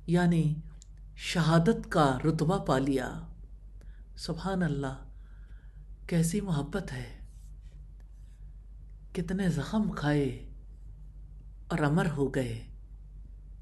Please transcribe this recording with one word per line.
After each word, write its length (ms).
यानी 540
शहादत 640
का 340
रुतबा 320
पा 200
लिया। 520
सुभान 440
अल्लाह, 320
कैसी 340
मोहब्बत 500
है। 300
कितने 340
ज़ख्म 400
खाए 580
और 100
अमर 260
हो 200
गए, 380